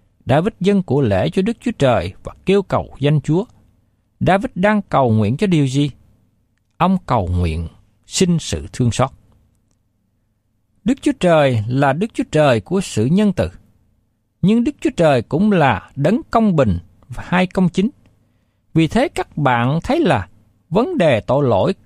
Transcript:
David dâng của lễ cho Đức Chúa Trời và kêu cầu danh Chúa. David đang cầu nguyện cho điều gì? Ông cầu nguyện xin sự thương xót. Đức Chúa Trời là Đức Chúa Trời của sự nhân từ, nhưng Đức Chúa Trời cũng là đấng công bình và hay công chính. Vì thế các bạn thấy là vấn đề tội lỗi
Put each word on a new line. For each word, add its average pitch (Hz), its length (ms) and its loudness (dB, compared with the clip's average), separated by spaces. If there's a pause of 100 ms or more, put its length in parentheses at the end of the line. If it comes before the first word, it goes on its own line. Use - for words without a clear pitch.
(260)
David 165 340 0
dâng 190 240 2
của 139 180 0
lễ 101 280 0
cho 190 120 -2
Đức 220 200 -4
Chúa 240 100 -4
Trời 104 420 0 (100)
và - 100 -14 (120)
kêu 196 160 2
cầu 127 380 -6
danh 143 220 0
Chúa. 170 240 -2 (720)
David 196 360 0
đang 208 260 0
cầu 135 300 0
nguyện 110 260 0
cho 214 100 -2
điều 156 200 2
gì? 139 240 -2 (840)
Ông 185 280 2
cầu 107 220 -2
nguyện 85 400 -2 (400)
xin 175 320 0
sự - 340 -8
thương 120 180 0
xót. 127 180 -2 (1700)
Đức 254 180 -2
Chúa 294 180 0
Trời 143 480 2
là 135 260 0
Đức 180 200 -4
Chúa 269 180 -4
Trời 147 280 2
của - 220 -4
sự - 240 -2
nhân 190 280 2
từ, 87 160 -2 (920)
nhưng 226 220 2
Đức 285 180 -4
Chúa 330 160 -2
Trời 147 240 2
cũng 196 300 -2
là 139 440 0
đấng 180 260 0 (100)
công 220 240 2
bình 110 240 2 (300)
và - 180 -12
hay 180 200 0
công 185 220 0
chính. 196 200 -2 (840)
Vì 160 140 2
thế 247 200 0
các - 300 -8
bạn 131 460 0
thấy 294 160 -2
là 151 280 0 (420)
vấn 269 280 -2
đề 151 220 2
tội 135 240 -2
lỗi 120 320 0 (100)